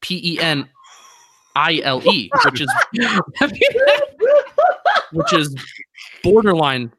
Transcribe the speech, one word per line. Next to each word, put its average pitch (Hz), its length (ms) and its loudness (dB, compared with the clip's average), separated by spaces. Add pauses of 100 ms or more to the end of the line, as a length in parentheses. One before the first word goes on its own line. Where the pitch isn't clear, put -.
P 175 340 -6
E 156 60 -6
N 151 280 -2 (880)
I 156 260 0
L 131 260 -2
E, 135 220 0 (140)
which 131 160 0
is, 135 120 -4 (200)
<laughs> 226 600 -2 (1600)
which 160 200 -2
is 147 240 -2 (640)
borderline, 160 760 2